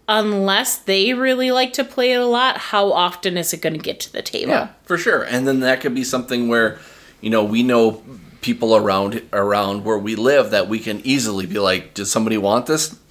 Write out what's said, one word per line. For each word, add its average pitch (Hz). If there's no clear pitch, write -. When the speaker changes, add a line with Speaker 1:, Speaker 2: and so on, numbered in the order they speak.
Speaker 1:
unless 208
they 196
really 254
like 254
to 277
play 247
it 247
a 247
lot, 240
how 202
often 175
is 170
it 160
gonna 160
get -
to -
the -
table? -
Speaker 2:
Yeah, 226
for 180
sure. 170
And 127
then 135
that 131
could 131
be 127
something 120
where, 113
you 107
know, 113
we 110
know 113
people 113
around, 101
around 101
where 107
we 107
live 117
that 98
we 110
can 104
easily 113
be 104
like, 95
"Does 98
somebody 110
want 104
this?" -